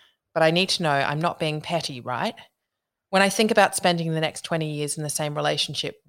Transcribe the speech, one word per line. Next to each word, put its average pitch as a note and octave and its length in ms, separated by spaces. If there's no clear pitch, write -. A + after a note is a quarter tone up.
but E3 100
I D#3+ 80
need F3+ 180
to - 140
know D3+ 80
I'm C#3+ 300
not E3 180
being D3+ 220
petty, D3+ 400
right? B2 340
When F#3+ 100
I G3 80
think G#3+ 200
about G#3 280
spending E3+ 340
the D#3+ 80
next D#3 220
twenty D#3+ 320
years D3 240
in D#3 60
the D3+ 60
same D3 260
relationship D3+ 720